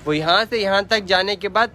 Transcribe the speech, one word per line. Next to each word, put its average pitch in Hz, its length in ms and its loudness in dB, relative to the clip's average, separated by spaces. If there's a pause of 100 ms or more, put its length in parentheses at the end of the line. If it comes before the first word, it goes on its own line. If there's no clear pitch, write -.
वो 151 80 0
यहाँ 165 320 2
से 226 120 -4
यहाँ 196 280 0
तक 214 200 0
जाने 190 300 0
के 196 140 -6
बाद 220 260 0